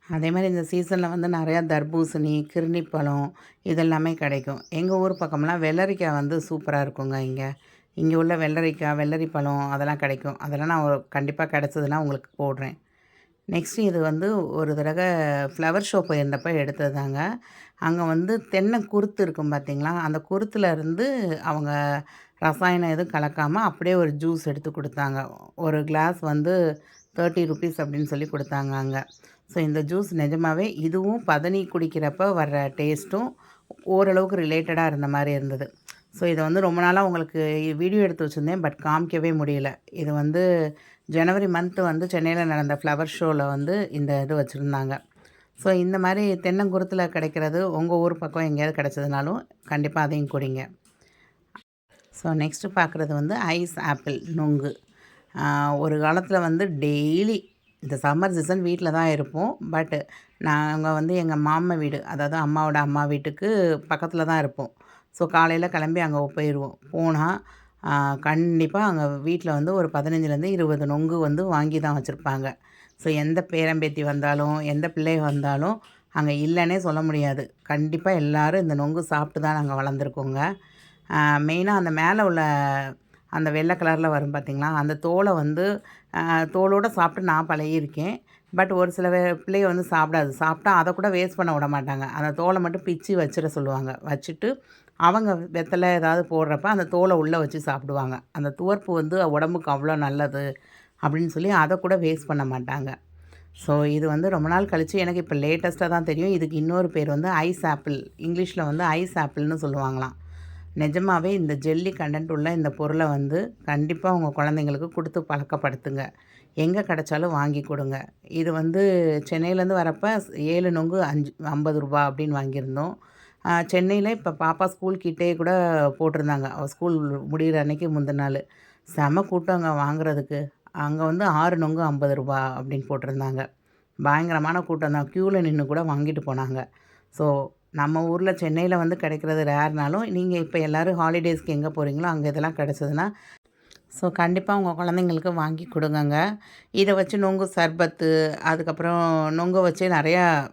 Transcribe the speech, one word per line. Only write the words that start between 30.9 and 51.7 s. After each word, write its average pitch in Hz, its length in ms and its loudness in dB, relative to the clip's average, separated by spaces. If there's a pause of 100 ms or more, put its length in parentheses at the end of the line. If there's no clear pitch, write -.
பதனி 175 460 0
குடிக்கிறப்ப 160 520 -2
வர்ற 147 520 0
டேஸ்ட்டும் 151 560 -2 (500)
ஓரளவுக்கு 190 540 4
ரிலேட்டடா 160 500 0
இருந்த 143 220 0
மாதிரி 143 220 0
இருந்தது. 139 440 -4 (360)
So, - 180 -2
இதை 160 160 2
வந்து 170 160 2
ரொம்ப 175 200 2
நாளா 180 260 4
உங்களுக்கு 160 720 -2
வீடியோ 185 260 2
எடுத்து 165 240 0
வச்சிருந்தேன், 156 360 -2
but 147 100 0 (100)
காமிக்கவே 160 500 0
முடியல. 143 420 0 (160)
இது 151 220 -4
வந்து 156 640 2 (280)
ஜனவரி 180 420 2
மந்த் 180 340 0
வந்து 170 280 0
சென்னையில 170 360 0
நடந்த 147 380 0
ஃப்ளவர் 151 240 0 (140)
ஷோல 151 260 2
வந்து 147 440 -2
இந்த 143 300 0
இது 139 160 -2
வச்சிருந்தாங்க. 139 640 -2 (560)
So, - 180 0
இந்த 185 260 2
மாதிரி 190 420 0
தென்னங்குருத்துல 185 680 0
கிடைக்கிறது 156 600 -2
உங்க 165 260 0
ஊர் 170 220 0
பக்கம் 160 240 -4
எங்கேயாவது 151 400 0
கிடைச்சதுனாலும் 143 640 -2 (180)
கண்டிப்பா 147 380 0
அதையும் 147 300 0
குடிங்க. 131 360 -4 (1400)